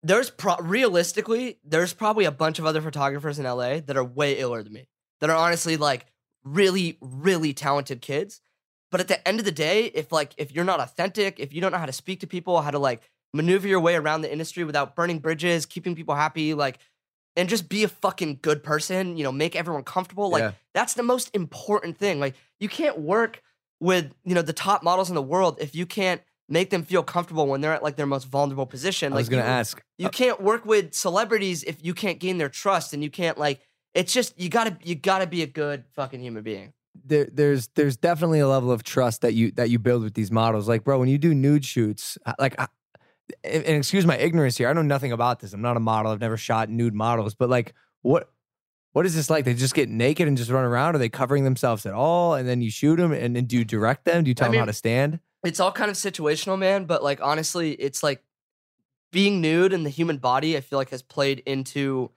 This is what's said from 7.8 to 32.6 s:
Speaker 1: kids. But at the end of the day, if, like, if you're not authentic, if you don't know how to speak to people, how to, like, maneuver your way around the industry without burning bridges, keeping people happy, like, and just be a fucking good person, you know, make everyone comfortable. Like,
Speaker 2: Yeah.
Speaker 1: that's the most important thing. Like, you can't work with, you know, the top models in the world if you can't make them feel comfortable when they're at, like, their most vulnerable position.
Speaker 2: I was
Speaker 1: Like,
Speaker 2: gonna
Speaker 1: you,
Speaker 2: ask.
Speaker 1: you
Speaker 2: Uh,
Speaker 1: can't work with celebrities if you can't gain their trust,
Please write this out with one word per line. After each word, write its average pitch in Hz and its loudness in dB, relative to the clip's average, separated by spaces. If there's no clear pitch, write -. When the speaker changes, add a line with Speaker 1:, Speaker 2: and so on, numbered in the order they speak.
Speaker 1:
kids. 160 -6
But 180 0
at 180 -2
the - 0
end 214 0
of 214 -4
the 196 -2
day, 165 0
if, 151 -4
like, 151 0
if 139 -8
you're 165 -2
not 180 0
authentic, 190 -4
if 139 -10
you 160 -8
don't 185 0
know 175 -4
how 170 -4
to 131 -8
speak 185 -10
to 185 -10
people, 175 0
how 147 -4
to, 143 -2
like, 131 0
maneuver 180 2
your 190 4
way 170 4
around 156 0
the 151 -6
industry 165 -6
without 147 -2
burning 170 -2
bridges, 160 -2
keeping 175 -8
people 156 -4
happy, 156 -2
like, 139 -4
and 180 2
just 196 -2
be 208 0
a 190 0
fucking 160 -4
good 151 0
person, 175 -2
you 151 -4
know, 135 -2
make 143 -2
everyone 160 -4
comfortable. 185 -4
Like, 160 2
Speaker 2:
Yeah. 107 -2
Speaker 1:
that's 240 0
the 240 -2
most 247 0
important 175 -4
thing. 185 -2
Like, 135 -4
you 202 -6
can't 302 -2
work 214 -2
with, 175 2
you 180 -2
know, 175 4
the 151 -4
top 196 0
models 180 2
in 180 -4
the 147 0
world 160 0
if 151 -8
you 170 -4
can't 180 -2
make 175 0
them 175 0
feel 175 0
comfortable 165 -2
when 139 0
they're 151 0
at, 156 -2
like, 147 -2
their 143 -2
most 135 -2
vulnerable 135 -2
position. 143 -4
Speaker 2:
I 135 0
was 123 0
Speaker 1:
Like, 127 2
Speaker 2:
gonna 120 0
Speaker 1:
you, 113 0
Speaker 2:
ask. 123 -2
Speaker 1:
you 180 -4
Speaker 2:
Uh, - -2
Speaker 1:
can't 247 0
work 220 0
with 208 2
celebrities 196 0
if 156 -10
you 175 -4
can't 175 -4
gain 185 -4
their 147 0
trust, 190 -2